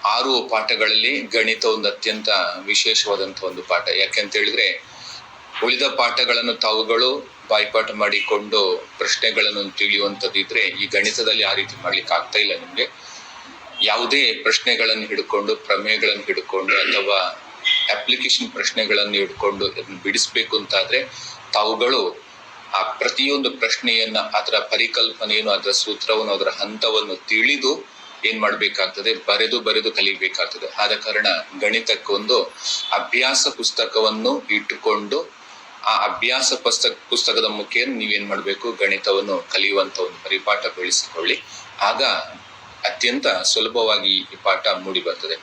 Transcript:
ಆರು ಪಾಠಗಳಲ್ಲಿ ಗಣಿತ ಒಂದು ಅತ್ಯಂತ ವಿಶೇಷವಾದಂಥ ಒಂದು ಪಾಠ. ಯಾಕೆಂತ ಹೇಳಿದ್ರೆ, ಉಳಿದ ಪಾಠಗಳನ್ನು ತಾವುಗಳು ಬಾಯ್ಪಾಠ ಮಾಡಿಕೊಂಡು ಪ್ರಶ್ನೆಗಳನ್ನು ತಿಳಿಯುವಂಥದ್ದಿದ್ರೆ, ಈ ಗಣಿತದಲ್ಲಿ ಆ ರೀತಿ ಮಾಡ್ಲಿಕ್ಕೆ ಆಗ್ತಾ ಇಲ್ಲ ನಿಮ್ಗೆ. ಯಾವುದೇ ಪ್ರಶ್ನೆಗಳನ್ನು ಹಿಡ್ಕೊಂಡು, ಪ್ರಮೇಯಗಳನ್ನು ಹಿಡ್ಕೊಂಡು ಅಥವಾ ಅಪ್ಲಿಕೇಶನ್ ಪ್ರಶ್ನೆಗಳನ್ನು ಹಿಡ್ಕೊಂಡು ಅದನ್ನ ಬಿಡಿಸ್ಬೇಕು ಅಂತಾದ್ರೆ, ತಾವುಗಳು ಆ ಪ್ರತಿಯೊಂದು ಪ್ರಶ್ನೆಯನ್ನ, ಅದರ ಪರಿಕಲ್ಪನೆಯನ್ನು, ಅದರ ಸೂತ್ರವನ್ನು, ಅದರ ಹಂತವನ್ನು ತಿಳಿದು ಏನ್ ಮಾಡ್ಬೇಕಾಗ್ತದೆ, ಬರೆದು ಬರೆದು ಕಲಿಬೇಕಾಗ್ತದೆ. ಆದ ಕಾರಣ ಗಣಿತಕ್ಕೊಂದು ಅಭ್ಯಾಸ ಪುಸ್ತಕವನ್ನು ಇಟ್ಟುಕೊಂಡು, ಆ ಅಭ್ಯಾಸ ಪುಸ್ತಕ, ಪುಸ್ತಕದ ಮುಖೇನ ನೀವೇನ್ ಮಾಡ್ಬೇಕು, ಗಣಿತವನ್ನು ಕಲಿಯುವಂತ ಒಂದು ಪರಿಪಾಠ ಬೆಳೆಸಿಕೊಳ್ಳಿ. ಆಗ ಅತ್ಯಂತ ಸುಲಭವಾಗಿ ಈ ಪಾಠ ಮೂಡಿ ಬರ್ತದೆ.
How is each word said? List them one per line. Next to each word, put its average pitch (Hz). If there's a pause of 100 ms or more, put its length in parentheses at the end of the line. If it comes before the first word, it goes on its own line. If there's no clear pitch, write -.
ಆರು 123
ಪಾಠಗಳಲ್ಲಿ 110
ಗಣಿತ 110
ಒಂದು 107
ಅತ್ಯಂತ 107 (360)
ವಿಶೇಷವಾದಂಥ 101
ಒಂದು 90
ಪಾಠ. 87
ಯಾಕೆಂತ 98
ಹೇಳಿದ್ರೆ, 107 (840)
ಉಳಿದ 127
ಪಾಠಗಳನ್ನು 120
ತಾವುಗಳು 113 (140)
ಬಾಯ್ಪಾಠ 110
ಮಾಡಿಕೊಂಡು 104 (100)
ಪ್ರಶ್ನೆಗಳನ್ನು 107
ತಿಳಿಯುವಂಥದ್ದಿದ್ರೆ, 101
ಈ 95
ಗಣಿತದಲ್ಲಿ 110
ಆ 98
ರೀತಿ 92
ಮಾಡ್ಲಿಕ್ಕೆ 87
ಆಗ್ತಾ 95
ಇಲ್ಲ 104
ನಿಮ್ಗೆ. 85 (920)
ಯಾವುದೇ 117
ಪ್ರಶ್ನೆಗಳನ್ನು 110
ಹಿಡ್ಕೊಂಡು, 104
ಪ್ರಮೇಯಗಳನ್ನು 104
ಹಿಡ್ಕೊಂಡು -
ಅಥವಾ 101 (800)
ಅಪ್ಲಿಕೇಶನ್ -
ಪ್ರಶ್ನೆಗಳನ್ನು 104
ಹಿಡ್ಕೊಂಡು 98
ಅದನ್ನ 95
ಬಿಡಿಸ್ಬೇಕು 110
ಅಂತಾದ್ರೆ, 104 (480)
ತಾವುಗಳು 113 (480)
ಆ 95
ಪ್ರತಿಯೊಂದು 135
ಪ್ರಶ್ನೆಯನ್ನ, 113
ಅದರ 104
ಪರಿಕಲ್ಪನೆಯನ್ನು, 110
ಅದರ 98
ಸೂತ್ರವನ್ನು, 107
ಅದರ 95
ಹಂತವನ್ನು 104
ತಿಳಿದು 131 (260)
ಏನ್ 110
ಮಾಡ್ಬೇಕಾಗ್ತದೆ, 101
ಬರೆದು 110
ಬರೆದು 107
ಕಲಿಬೇಕಾಗ್ತದೆ. 95
ಆದ 104
ಕಾರಣ 107 (340)
ಗಣಿತಕ್ಕೊಂದು 107 (480)
ಅಭ್ಯಾಸ 127
ಪುಸ್ತಕವನ್ನು 110
ಇಟ್ಟುಕೊಂಡು, 104 (520)
ಆ 107
ಅಭ್ಯಾಸ 127
ಪುಸ್ತಕ, - (120)
ಪುಸ್ತಕದ 113
ಮುಖೇನ 107
ನೀವೇನ್ 104
ಮಾಡ್ಬೇಕು, 98
ಗಣಿತವನ್ನು 98
ಕಲಿಯುವಂತ 98
ಒಂದು 90
ಪರಿಪಾಠ 95
ಬೆಳೆಸಿಕೊಳ್ಳಿ. 90 (380)
ಆಗ 131 (840)
ಅತ್ಯಂತ 127
ಸುಲಭವಾಗಿ 110
ಈ 95 (180)
ಪಾಠ 95
ಮೂಡಿ 92
ಬರ್ತದೆ. 82